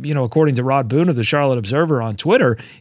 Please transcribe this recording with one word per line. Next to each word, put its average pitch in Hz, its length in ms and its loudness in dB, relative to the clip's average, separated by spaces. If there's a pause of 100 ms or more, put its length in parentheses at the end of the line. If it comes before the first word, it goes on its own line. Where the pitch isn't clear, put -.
you 143 120 -6
know, 135 100 -2
according 147 300 2
to 123 100 -2
Rod 135 240 0
Boone 151 220 2
of 143 60 -2
the 113 80 -2
Charlotte 139 340 0
Observer 135 440 -2
on 113 140 -6
Twitter, 151 400 2 (240)